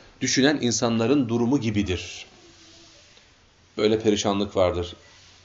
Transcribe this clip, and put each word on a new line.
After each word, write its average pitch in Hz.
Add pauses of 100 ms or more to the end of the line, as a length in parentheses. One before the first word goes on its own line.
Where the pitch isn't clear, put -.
(220)
düşünen 135
insanların 117
durumu 120
gibidir. 101 (1500)
Böyle 107
perişanlık 104
vardır 87 (500)